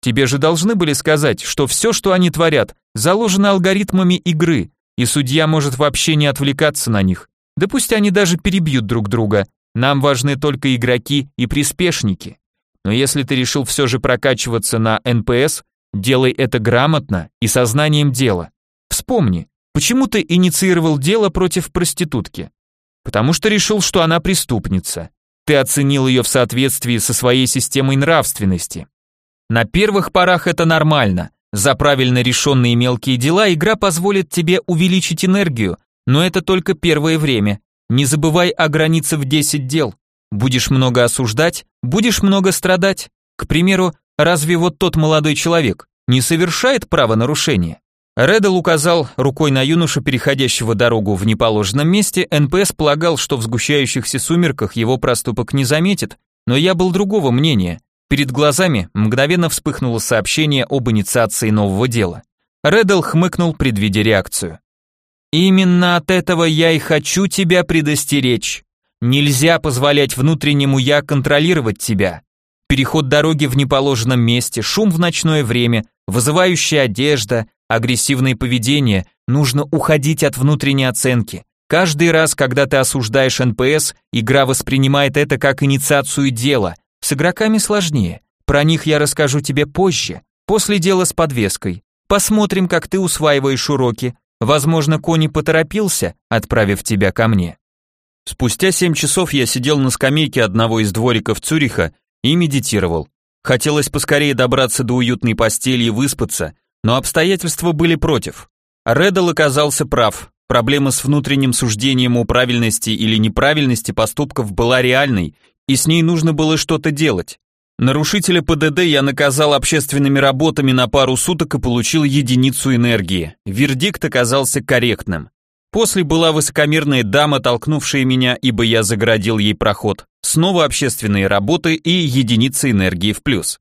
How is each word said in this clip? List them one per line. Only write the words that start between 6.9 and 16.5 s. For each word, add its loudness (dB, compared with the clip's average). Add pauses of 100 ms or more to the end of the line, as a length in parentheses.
на 2
них. -2 (300)
Да 0
пусть -2
они 2
даже 2
перебьют 0
друг -2
друга. 0 (280)
Нам 0
важны 0
только -2
игроки -2
и -2
приспешники. -4 (480)
Но 0
если 0
ты -2
решил -2
все -2
же -2
прокачиваться -2
на 0
Н 0
П 0
С, -4 (300)
делай 0
это -2